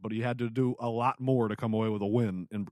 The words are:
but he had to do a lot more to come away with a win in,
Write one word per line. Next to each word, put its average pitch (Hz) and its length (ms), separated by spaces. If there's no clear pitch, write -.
but 107 100
he 110 80
had 123 200
to 120 100
do 123 280
a 117 120
lot 120 320
more 127 260
to 104 80
come 110 180
away 110 140
with 107 140
a 101 60
win 104 440
in, 101 200